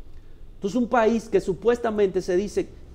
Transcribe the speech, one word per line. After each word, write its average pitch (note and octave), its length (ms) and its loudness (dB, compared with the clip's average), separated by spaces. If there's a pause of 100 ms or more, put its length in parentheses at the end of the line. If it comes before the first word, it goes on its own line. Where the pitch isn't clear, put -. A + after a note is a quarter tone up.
(540)
Entonces, G3 220 -6
un A#3+ 120 0
país A3+ 400 4
que F#3+ 120 2
supuestamente G#3 800 0
se F3+ 140 0
dice G3+ 320 -2 (260)